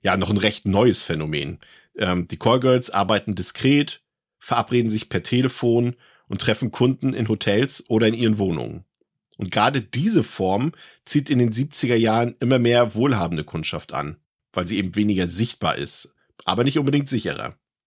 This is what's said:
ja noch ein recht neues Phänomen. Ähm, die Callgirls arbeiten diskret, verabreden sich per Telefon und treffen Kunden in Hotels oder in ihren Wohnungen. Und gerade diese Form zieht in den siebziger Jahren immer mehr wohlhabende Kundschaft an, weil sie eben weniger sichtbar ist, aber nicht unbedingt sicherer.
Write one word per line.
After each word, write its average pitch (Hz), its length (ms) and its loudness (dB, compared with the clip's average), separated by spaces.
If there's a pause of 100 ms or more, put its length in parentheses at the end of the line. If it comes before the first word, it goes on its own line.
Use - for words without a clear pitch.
ja 95 120 2
noch 92 140 -2
ein 101 60 2
recht 101 300 0
neues 101 380 4
Phänomen. 78 560 -6 (360)
Ähm, 90 300 0
die - 100 -10
Callgirls 127 540 2
arbeiten 101 460 0
diskret, 139 680 -2 (380)
verabreden 117 500 0
sich 107 180 -4
per 87 140 -4
Telefon 123 720 0 (320)
und - 140 -8
treffen 113 320 0
Kunden 131 420 0
in 110 140 -2
Hotels 110 600 0
oder 110 200 4
in 113 60 2
ihren 113 240 0
Wohnungen. 85 460 -4 (520)
Und 95 160 -8
gerade 127 280 2
diese 170 440 0
Form 101 480 -2 (320)
zieht 147 260 -2
in 131 80 4
den 120 140 2
siebziger 123 420 -2
Jahren 113 460 2
immer 127 180 4
mehr 120 380 4
wohlhabende 92 480 0
Kundschaft - 480 -8
an, 71 240 -6 (360)
weil 90 140 -4
sie 98 100 -4
eben 92 200 -4
weniger 101 320 2
sichtbar 90 500 -2
ist, - 380 -10 (280)
aber 101 200 0
nicht 139 160 2
unbedingt 139 280 0
sicherer. - 480 -6 (300)